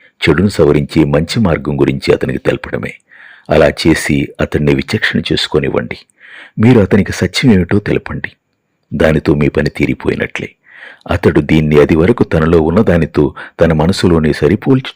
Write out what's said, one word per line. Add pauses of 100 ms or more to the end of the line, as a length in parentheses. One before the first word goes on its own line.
(280)
చెడును
సవరించి
మంచి
మార్గం
గురించి
అతనికి
తెలపడమే. (560)
అలా
చేసి
అతన్ని
విచక్షణ (120)
చేసుకోనివ్వండి. (600)
మీరు
అతనికి
సత్యం
ఏమిటో
తెలపండి. (600)
దానితో
మీ
పని
తీరిపోయినట్లే. (560)
అతడు
దీన్ని
అది
వరకు
తనలో
ఉన్నదానితో (260)
తన
మనసులోనే
సరిపోల్చి